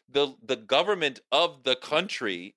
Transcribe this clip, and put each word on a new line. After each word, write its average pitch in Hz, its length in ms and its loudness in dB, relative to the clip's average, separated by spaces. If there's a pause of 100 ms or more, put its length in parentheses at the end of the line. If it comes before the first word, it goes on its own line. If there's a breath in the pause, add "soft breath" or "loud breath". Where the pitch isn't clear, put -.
the, 135 340 0
the 131 140 -2
government 151 640 0 (100)
of 143 320 0
the 127 140 0
country, 104 800 -4